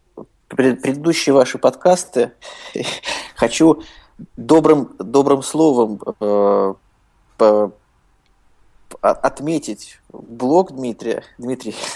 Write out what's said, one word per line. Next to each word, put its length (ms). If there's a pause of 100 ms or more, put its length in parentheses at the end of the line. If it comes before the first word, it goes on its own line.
(480)
пред-, 340
предыдущие 520
ваши 240
подкасты. 760 (420)
<laughs> 640
Хочу 460 (540)
добрым, 640
добрым 440
словом, 560 (220)
э, 540 (640)
по-, 360 (1300)
а-, 100
отметить 880 (140)
блог 600
Дмитрия. 520 (140)
Дмитрий, 360 (220)